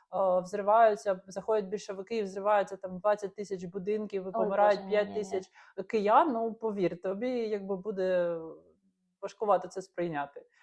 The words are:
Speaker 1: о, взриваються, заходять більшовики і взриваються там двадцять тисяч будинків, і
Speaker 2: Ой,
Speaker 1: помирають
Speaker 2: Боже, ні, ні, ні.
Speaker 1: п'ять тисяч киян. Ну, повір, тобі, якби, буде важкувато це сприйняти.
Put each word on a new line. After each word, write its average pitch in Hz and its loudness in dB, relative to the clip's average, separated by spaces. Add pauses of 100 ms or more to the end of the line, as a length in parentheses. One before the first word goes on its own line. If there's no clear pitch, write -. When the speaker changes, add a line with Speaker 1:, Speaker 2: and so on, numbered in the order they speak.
(120)
Speaker 1:
о, 185 2
взриваються, 208 2
заходять 196 -2
більшовики 196 -8
і 214 -2
взриваються 196 0
там 185 -10
двадцять 208 0
тисяч 190 -8
будинків, 202 -4
і 185 -8
Speaker 2:
Ой, 190 -8
Speaker 1:
помирають 196 4
Speaker 2:
Боже, 190 -10
ні, 208 2
ні, - -
ні. 208 4
Speaker 1:
п'ять 202 -8
тисяч 190 -6 (380)
киян. 226 4
Ну, 226 -2
повір, 202 -2
тобі, 196 -4
якби, 214 -4
буде 185 -2 (840)
важкувато 196 0
це 185 -10
сприйняти. 170 -6 (180)